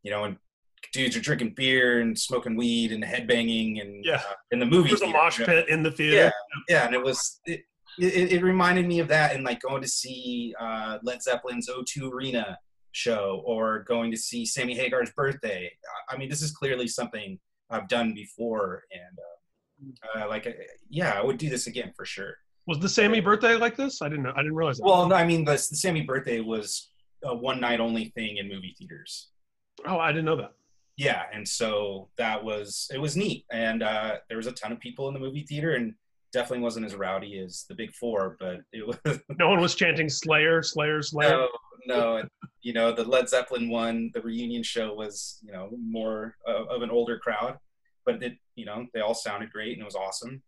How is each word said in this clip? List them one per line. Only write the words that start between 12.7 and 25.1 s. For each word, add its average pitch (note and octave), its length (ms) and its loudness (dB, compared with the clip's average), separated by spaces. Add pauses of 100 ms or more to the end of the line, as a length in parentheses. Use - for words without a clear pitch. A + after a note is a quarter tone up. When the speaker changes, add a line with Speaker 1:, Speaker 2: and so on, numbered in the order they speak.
Speaker 1:
show G2 520 0
or A2 400 0
going A#2 260 -2
to A2+ 60 -4
see A#2 300 -6
Sammy B2 280 -4
Hagar's B2 360 0
birthday. A2 600 -4 (400)
I, C3 40 -6
I C3 40 -8
mean, C3+ 100 -8
this D3 140 -4
is D3+ 100 -2
clearly B2+ 360 -2
something G#2+ 500 -8 (300)
I've G#2 200 -6
done A#2 260 2
before, G#2 800 -4
and, F2+ 260 -18
uh, A2 1040 -14
uh, G#2 40 -4
like, G#2+ 180 -6
uh, A#2+ 40 -4 (380)
yeah, D3 300 0
I G2+ 40 0
would C3 140 2
do D3+ 140 -4
this B2 160 -4
again A2+ 300 -8
for F#2+ 80 -12
sure. G2 300 -10 (320)
Speaker 2:
Was D#3+ 120 -2
the F#3+ 100 0
Sammy A3 320 6
birthday G#3+ 340 6
like A#3 220 2
this? C4+ 260 -2
I D3 60 -2
didn't D3 160 -2
know. B2+ 120 -2
I C#3 60 0
didn't D#3 120 0
realize D#3 240 2
that. - 60 -6
Speaker 1:
Well, F3+ 240 8
no, F#3+ 80 8